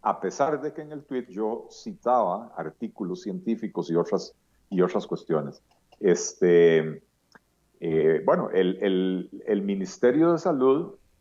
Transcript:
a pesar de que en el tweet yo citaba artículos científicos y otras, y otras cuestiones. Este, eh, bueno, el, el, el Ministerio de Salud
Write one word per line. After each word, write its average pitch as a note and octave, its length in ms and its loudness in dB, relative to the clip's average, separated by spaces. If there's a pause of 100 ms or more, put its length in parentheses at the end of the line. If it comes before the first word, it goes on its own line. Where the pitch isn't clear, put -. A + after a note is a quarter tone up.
a - 180 -2
pesar D3 420 -2
de D3 120 -8
que D#3 80 -14
en D3+ 100 -16
el D3 120 -14
tweet B2+ 260 -8
yo A2 400 -6
citaba A2 880 -2
artículos F2+ 680 -8
científicos G2+ 680 -4
y E2 40 0
otras, F2 380 -2 (360)
y F#2 120 0
otras F2+ 240 0
cuestiones. D2+ 560 -6 (380)
Este, E2+ 1040 4 (760)
eh, D#2+ 460 2
bueno, E3 240 0
el, F#2 320 0
el, F#2 480 0 (160)
el G#2 160 0
Ministerio A#2 680 0
de E3+ 80 0
Salud C#3+ 560 0 (260)